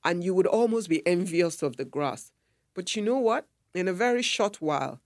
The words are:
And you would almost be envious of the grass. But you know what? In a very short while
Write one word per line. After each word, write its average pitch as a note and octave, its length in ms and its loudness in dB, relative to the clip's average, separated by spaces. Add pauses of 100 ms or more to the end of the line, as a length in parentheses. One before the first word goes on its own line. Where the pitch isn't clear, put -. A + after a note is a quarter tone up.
And F3 180 0
you F#3 120 0
would F3+ 120 4
almost A3+ 420 2
be D#3+ 180 0
envious F3 560 0
of C3+ 140 -4
the C#3 80 -6
grass. C#3 480 -6 (420)
But F#3 200 -6
you G#3+ 80 -2
know A#3 160 2
what? A#3 280 0 (280)
In F3+ 140 0
a F#3 40 0
very A#3+ 300 2
short G#3 380 -2
while C#3 460 -2